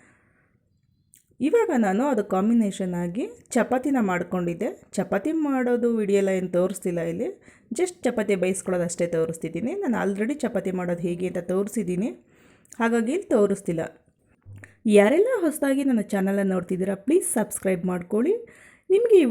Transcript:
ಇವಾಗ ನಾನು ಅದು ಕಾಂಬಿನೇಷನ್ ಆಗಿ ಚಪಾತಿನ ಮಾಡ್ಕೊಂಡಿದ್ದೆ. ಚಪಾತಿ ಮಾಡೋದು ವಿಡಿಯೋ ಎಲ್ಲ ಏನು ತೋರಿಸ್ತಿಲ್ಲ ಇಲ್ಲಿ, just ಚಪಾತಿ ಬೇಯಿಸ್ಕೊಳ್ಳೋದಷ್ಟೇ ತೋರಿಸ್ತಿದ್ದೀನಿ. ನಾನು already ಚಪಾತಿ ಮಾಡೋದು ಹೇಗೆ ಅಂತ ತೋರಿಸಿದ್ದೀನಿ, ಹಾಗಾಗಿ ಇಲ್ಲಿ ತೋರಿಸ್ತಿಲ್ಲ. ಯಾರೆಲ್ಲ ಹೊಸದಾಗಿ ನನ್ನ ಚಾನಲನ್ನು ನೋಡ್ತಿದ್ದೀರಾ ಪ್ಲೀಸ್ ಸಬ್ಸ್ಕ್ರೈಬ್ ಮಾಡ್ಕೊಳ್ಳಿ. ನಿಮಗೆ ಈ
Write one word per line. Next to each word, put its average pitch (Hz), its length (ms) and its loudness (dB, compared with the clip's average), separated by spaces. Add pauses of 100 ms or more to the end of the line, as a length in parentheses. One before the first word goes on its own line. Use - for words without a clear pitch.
(1500)
ಇವಾಗ 440 240 2 (120)
ನಾನು 196 280 2
ಅದು 214 200 0
ಕಾಂಬಿನೇಷನ್ 196 720 0
ಆಗಿ 180 240 -4 (280)
ಚಪಾತಿನ 262 440 0 (120)
ಮಾಡ್ಕೊಂಡಿದ್ದೆ. 175 600 -2 (260)
ಚಪಾತಿ 202 360 -2 (140)
ಮಾಡೋದು 247 440 0 (100)
ವಿಡಿಯೋ 202 220 2
ಎಲ್ಲ 190 180 2
ಏನು 180 160 -4
ತೋರಿಸ್ತಿಲ್ಲ 180 460 -2 (100)
ಇಲ್ಲಿ, 202 160 -4 (500)
just 359 180 -2 (100)
ಚಪಾತಿ 220 380 0
ಬೇಯಿಸ್ಕೊಳ್ಳೋದಷ್ಟೇ 180 720 -2
ತೋರಿಸ್ತಿದ್ದೀನಿ. 165 680 -4
ನಾನು 262 200 -2
already 202 420 -2
ಚಪಾತಿ 202 360 -4
ಮಾಡೋದು 175 280 -4
ಹೇಗೆ 175 240 -4
ಅಂತ 180 100 -6 (100)
ತೋರಿಸಿದ್ದೀನಿ, 196 580 -2 (720)
ಹಾಗಾಗಿ 233 360 0
ಇಲ್ಲಿ 403 200 -6
ತೋರಿಸ್ತಿಲ್ಲ. 196 460 2 (1160)
ಯಾರೆಲ್ಲ 359 480 6
ಹೊಸದಾಗಿ 277 440 0
ನನ್ನ 220 140 2 (100)
ಚಾನಲನ್ನು 196 420 0
ನೋಡ್ತಿದ್ದೀರಾ 185 400 -2 (120)
ಪ್ಲೀಸ್ 349 300 2
ಸಬ್ಸ್ಕ್ರೈಬ್ 190 540 -2
ಮಾಡ್ಕೊಳ್ಳಿ. 214 440 -2 (540)
ನಿಮಗೆ 440 320 6
ಈ 277 100 4